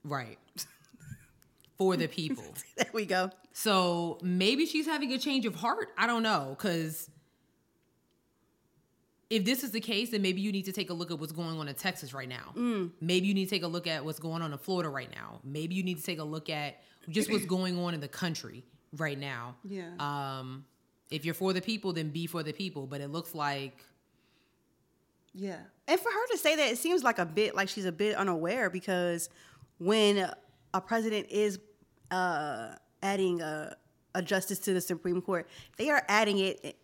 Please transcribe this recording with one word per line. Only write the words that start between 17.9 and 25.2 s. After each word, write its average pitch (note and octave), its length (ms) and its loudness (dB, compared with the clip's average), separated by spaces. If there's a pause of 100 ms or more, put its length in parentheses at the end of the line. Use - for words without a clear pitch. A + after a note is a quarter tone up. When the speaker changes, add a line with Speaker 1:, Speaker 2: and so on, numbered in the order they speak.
Speaker 1:
in D#3+ 60 -4
the C#3+ 80 -6
country C3+ 560 -4 (340)
right C#3+ 220 -2
now. B2+ 440 -8
Speaker 2:
Yeah. F#3+ 360 -8
Speaker 1:
Um, C3+ 680 -4 (440)
if D3+ 160 -4
you're E3 80 0
for F#3+ 200 0
the F3+ 80 0
people, G3 320 -2
then D#3+ 160 -2
be E3 180 -4
for E3 160 -4
the D3+ 100 -4
people. D#3 340 -6
But C#3 140 -6
it C#3+ 80 -6
looks E3 260 -6
like C#3 480 -4 (1500)